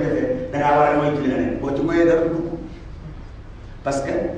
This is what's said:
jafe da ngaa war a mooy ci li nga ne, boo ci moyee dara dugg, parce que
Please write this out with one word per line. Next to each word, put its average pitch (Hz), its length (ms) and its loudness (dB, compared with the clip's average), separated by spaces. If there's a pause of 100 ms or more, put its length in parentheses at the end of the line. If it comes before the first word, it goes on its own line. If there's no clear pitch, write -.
jafe - 200 0 (280)
da 143 60 -4
ngaa 143 220 4
war 147 100 6
a 147 80 2
mooy 147 180 2
ci 131 60 -2
li 127 80 0
nga 123 80 2
ne, - 240 0
boo 139 140 -2
ci 143 80 0
moyee 170 220 4
dara 165 160 6
dugg, 165 260 0 (1400)
parce - 180 -2
que - 100 -4 (260)